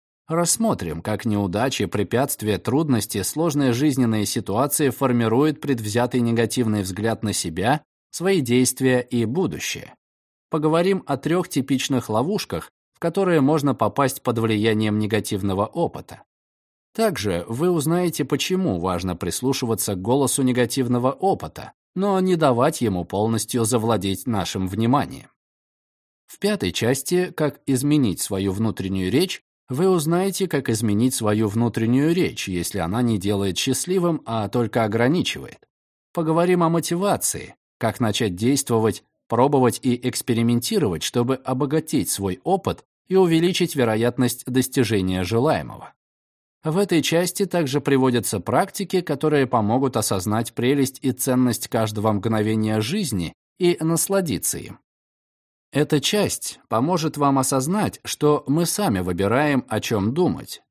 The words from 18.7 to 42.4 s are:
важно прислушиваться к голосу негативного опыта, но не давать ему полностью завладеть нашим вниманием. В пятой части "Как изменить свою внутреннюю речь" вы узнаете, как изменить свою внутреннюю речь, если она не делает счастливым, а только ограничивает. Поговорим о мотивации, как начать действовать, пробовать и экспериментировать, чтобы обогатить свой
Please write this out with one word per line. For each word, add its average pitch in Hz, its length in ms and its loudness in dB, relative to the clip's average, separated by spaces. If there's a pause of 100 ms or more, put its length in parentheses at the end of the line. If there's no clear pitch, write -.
важно 90 380 -2
прислушиваться 110 800 -2
к 90 60 -6
голосу 131 420 2
негативного 123 680 0
опыта, - 640 -4 (220)
но 190 240 0
не 185 160 2
давать 143 460 2
ему 92 220 0
полностью 110 640 0
завладеть 107 640 0
нашим 98 400 -2
вниманием. 113 640 0 (1000)
В - 100 -20
пятой 196 340 -2
части 175 640 0
"Как 151 300 -2
изменить 135 560 2
свою 98 300 -2
внутреннюю 95 600 -2
речь" 175 300 0 (260)
вы 165 220 0
узнаете, 180 580 0
как 135 220 -2
изменить 110 460 2
свою 107 320 2
внутреннюю 117 640 2
речь, 165 340 -2
если 92 320 -4
она 90 220 -2
не 113 160 2
делает 98 400 -2
счастливым, 175 680 0
а 110 240 -4
только 117 340 0
ограничивает. 117 760 0 (540)
Поговорим 170 500 2
о 165 60 4
мотивации, 170 880 -2 (240)
как 110 200 -2
начать 107 360 0
действовать, 113 680 0 (240)
пробовать 127 540 4
и 123 260 0
экспериментировать, 120 960 0
чтобы 123 320 0
обогатить 139 760 -2
свой 98 340 -4